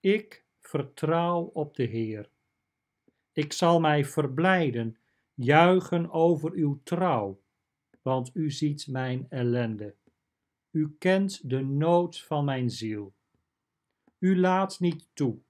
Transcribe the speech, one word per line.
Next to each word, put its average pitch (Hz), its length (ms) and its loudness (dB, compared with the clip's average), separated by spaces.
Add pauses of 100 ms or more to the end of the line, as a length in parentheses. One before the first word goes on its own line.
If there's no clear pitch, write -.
Ik 208 440 0 (140)
vertrouw 170 840 -2
op 151 340 -8
de 131 80 0
Heer. 110 460 -6 (1000)
Ik 147 200 -4
zal 170 280 4
mij 151 240 2
verblijden, 143 920 0 (380)
juichen 170 760 4
over 165 420 2
uw 147 300 -2
trouw, 131 580 -2 (640)
want 131 320 -2
u 156 160 -2
ziet 147 360 -4
mijn 127 420 -6
ellende. 120 680 -2 (760)
U 156 280 -2
kent 190 520 0
de 131 100 -2
nood 160 600 0
van 147 240 -2
mijn 131 260 -2
ziel. 104 440 -8 (1040)
U 185 200 2
laat 185 420 2
niet 170 320 -4
toe 127 260 -2 (120)